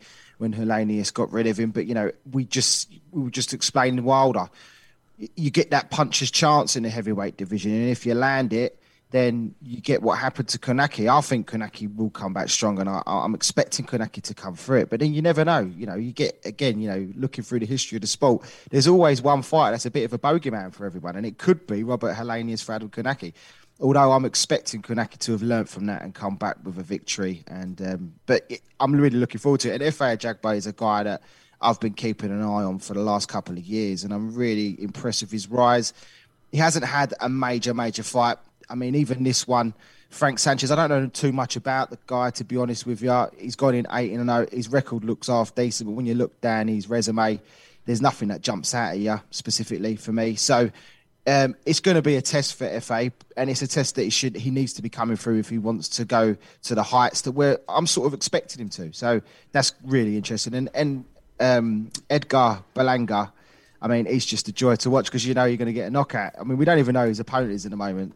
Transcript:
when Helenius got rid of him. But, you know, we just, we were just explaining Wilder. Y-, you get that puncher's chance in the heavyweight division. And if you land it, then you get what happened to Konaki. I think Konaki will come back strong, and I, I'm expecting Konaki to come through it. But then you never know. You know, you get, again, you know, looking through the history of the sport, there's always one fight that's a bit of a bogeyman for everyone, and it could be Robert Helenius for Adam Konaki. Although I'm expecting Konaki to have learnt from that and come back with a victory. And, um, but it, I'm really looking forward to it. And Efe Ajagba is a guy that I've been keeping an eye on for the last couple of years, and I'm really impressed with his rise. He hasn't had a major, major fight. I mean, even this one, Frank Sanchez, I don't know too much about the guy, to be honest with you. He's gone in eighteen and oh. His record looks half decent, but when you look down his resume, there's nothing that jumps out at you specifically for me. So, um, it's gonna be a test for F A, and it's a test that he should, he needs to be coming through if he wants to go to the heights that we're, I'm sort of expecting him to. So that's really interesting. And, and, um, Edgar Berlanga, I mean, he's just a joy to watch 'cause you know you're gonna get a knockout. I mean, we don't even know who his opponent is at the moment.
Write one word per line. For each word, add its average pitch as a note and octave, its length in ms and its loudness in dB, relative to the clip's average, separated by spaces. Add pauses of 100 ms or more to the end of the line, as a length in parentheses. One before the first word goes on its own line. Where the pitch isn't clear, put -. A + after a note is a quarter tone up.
(360)
when A2+ 160 -4
Helenius G#2+ 640 0
got - 180 -2
rid A2+ 140 0
of G#2+ 120 0
him. A2+ 120 -2
But, G2 160 -4
you A#2+ 80 -4
know, G#2 160 -2 (200)
we C3 140 -2
just, - 480 -2 (200)
we C#3+ 100 -4
were A#2+ 80 -4
just B2 240 -4
explaining B2+ 500 0
Wilder. C3 460 4 (680)
Y-, - 180 -12
you D3+ 140 0
get - 200 2
that C#3+ 200 2
puncher's C3+ 400 0
chance D3+ 460 4
in A#2 60 -2
the A2+ 80 -2
heavyweight G2+ 480 -4
division. G2+ 340 -4
And A#2 160 2
if B2 160 -2
you A#2 80 0
land C3 400 2
it, A#2 240 0 (360)
then A#2+ 480 2
you A#2+ 200 -12
get C#3 220 0
what G2+ 160 2
happened C3 280 -4
to - 100 -4
Konaki. B2 560 0
I D3 80 6
think B2+ 300 -2
Konaki G#2+ 460 -8
will A2 140 -2
come F#2+ 220 -8
back F#2 160 -4
strong, G#2 300 0
and F#2+ 100 0
I, G2 160 -4
I'm G2 300 0
expecting - 500 -2
Konaki A2 380 -6
to - 120 -10
come F#2 200 -12
through B2+ 280 2
it. - 60 -2
But A#2 120 -2
then D3+ 120 2
you D3+ 80 0
never D#3 240 4
know. D3 320 2
You G2+ 80 -10
know, F#2 120 -8
you A#2 160 -6
get, - 320 -2
again, A2 340 -2
you A2 100 -2
know, F#2+ 280 -4
looking C3 260 -6
through B2 160 -2
the A2+ 80 -2
history B2+ 300 -4
of G2+ 60 -6
the G#2+ 40 -6
sport, - 420 2 (220)
there's C3+ 160 4
always E3 340 8
one C#3 220 4
fight C#3 300 4
that's A2+ 120 -4
a B2 60 -4
bit B2+ 140 -2
of G#2+ 80 -4
a A#2+ 80 -2
bogeyman B2+ 520 0
for G2+ 140 -10
everyone, F2 300 -8
and G#2+ 100 -6
it G#2 120 -10
could F3+ 280 2
be G#2+ 160 -2
Robert A#2 320 -2
Helenius A#2 480 -6
for A2+ 100 -8
Adam G#2+ 160 -8
Konaki. A#2 440 -6 (480)
Although C#3 320 6
I'm C3+ 120 4
expecting - 560 -2
Konaki A2+ 380 -4
to - 140 -4
have G#2+ 100 -2
learnt A#2 260 0
from G2 180 -8
that G2+ 160 -6
and F#2+ 120 -14
come G2 220 -6
back - 260 -4
with F2+ 160 -10
a F#2+ 60 -8
victory. F#2 640 -4
And, F#2 340 -10
um, F#2 320 -6 (120)
but - 220 2
it, A#2 120 -10 (180)
I'm C#3 160 4
really C#3+ 240 6
looking A#2 220 -2
forward C#3+ 220 4
to A2+ 100 -2
it. B2+ 100 -4
And D3+ 100 2
Efe B2+ 240 0
Ajagba A2 380 -2
is G2+ 140 -4
a G2+ 40 -8
guy G#2 300 0
that G#2 200 -4 (380)
I've A2+ 200 2
been A2 140 -2
keeping G#2+ 360 -4
an G2+ 120 -4
eye G#2 200 0
on F#2+ 160 -2
for G2 160 -10
the G2+ 60 -2
last G#2 260 0
couple F2+ 320 -8
of F2 60 -12
years, G2 400 -4
and G2+ 100 -6
I'm A2 220 -6
really G#2+ 440 -2
impressed G#2 420 -6
with G2+ 100 -10
his G2+ 180 -8
rise. A#2+ 440 4 (580)
He C#3+ 60 2
hasn't D#3+ 260 2
had C3 340 0
a B2+ 100 -2
major, B2 460 0
major A2+ 300 -4
fight. A#2+ 320 2 (320)
I A#2+ 80 -8
mean, B2+ 180 -2
even C3 300 2
this B2+ 240 0
one, A#2+ 260 2 (360)
Frank C3+ 280 0
Sanchez, C3+ 320 2
I D3+ 60 4
don't D#3+ 140 4
know C3+ 180 2
too C3+ 240 0
much B2+ 240 -2
about C3 340 -2
the A#2+ 160 -16
guy, B2 240 0
to A#2+ 140 -8
be A#2+ 120 -4
honest A#2+ 300 -2
with A#2 160 -4
you. B2 240 4 (100)
He's A#2+ 200 -10
gone C3 180 4
in A#2+ 160 0
eighteen A#2 300 -2
and B2 100 0
oh. A#2+ 220 4
His A#2 160 -6
record A#2+ 340 0
looks A2 240 -4
half A#2 300 0
decent, A#2+ 340 -2
but G#2+ 60 -6
when B2+ 100 -4
you A#2 80 0
look - 260 -2
down A2 280 0
his G#2 200 -2
resume, A2 520 0 (460)
there's A#2 140 0
nothing B2+ 280 2
that G2+ 140 -6
jumps G2 300 -4
out A#2 200 -2
at F#2+ 80 -4
you G#2+ 200 0 (120)
specifically A2 640 -4
for A2 160 -8
me. A2+ 240 0
So, A#2+ 340 4 (560)
um, C3+ 300 4 (100)
it's D#3 140 2
gonna F3 200 4
be D3 140 4
a B2+ 80 2
test - 320 -2
for - 80 -10
F G#2+ 300 -6
A, A#2+ 180 0 (260)
and C3 140 -2
it's C3 120 -2
a C3+ 40 -4
test C3 300 0
that B2 80 0
he G#2 60 -2
should, B2 260 -2
he C3 160 -4
needs C3 220 0
to - 80 -12
be A2+ 60 -6
coming A2+ 280 -2
through A2+ 240 0
if G#2+ 80 -4
he A2+ 100 -4
wants G#2+ 300 -4
to - 160 -4
go A2 320 2 (260)
to A#2+ 140 -4
the G#2 80 2
heights - 380 2
that C3 100 -4
we're, C#3 260 2 (100)
I'm D#3 200 2
sort - 180 2
of C#3+ 80 0
expecting - 480 -4
him G#2 60 -8
to. E2 240 -10
So A#2+ 280 0 (300)
that's - 320 2
really A#2+ 340 2
interesting. A2 380 -4
And, C3 200 -4
and, C#3 300 0 (360)
um, A#2 500 2 (180)
Edgar B2+ 540 4 (140)
Berlanga, A#2+ 560 2 (500)
I A2 60 -2
mean, A#2 160 2
he's B2 220 0
just - 200 -4
a G#2+ 60 -8
joy B2 240 4
to B2 140 0
watch B2+ 200 2
'cause A#2+ 140 -2
you B2+ 80 0
know B2+ 140 4
you're A#2+ 100 2
gonna A#2 160 -2
get A2 140 -4
a G#2 40 -6
knockout. C3 480 -2
I G2 60 -10
mean, B2+ 140 -2
we D3+ 80 4
don't E3+ 120 6
even B2+ 140 4
know B2 120 4
who A#2 40 4
his G#2+ 120 -2
opponent B2 320 -2
is G2+ 120 -6
at G#2 60 -8
the G#2 80 -8
moment. F#2+ 380 -6